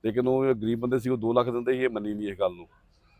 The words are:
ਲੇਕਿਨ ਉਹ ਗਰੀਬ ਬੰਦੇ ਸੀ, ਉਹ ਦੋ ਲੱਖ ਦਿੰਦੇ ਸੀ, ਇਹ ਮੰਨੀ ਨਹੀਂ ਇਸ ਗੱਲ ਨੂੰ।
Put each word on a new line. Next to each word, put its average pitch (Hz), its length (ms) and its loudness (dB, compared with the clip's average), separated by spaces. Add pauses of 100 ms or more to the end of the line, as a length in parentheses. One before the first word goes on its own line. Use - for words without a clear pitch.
ਲੇਕਿਨ 120 240 0
ਉਹ 131 260 4
ਗਰੀਬ 113 240 -2
ਬੰਦੇ 123 200 0
ਸੀ, 120 120 -2
ਉਹ 127 60 2
ਦੋ 113 160 0
ਲੱਖ 120 180 4
ਦਿੰਦੇ 120 220 0
ਸੀ, 127 60 2
ਇਹ 127 100 2
ਮੰਨੀ 104 260 -4
ਨਹੀਂ 104 140 -6
ਇਸ 98 120 -6
ਗੱਲ 92 140 0
ਨੂੰ। 85 140 -18 (520)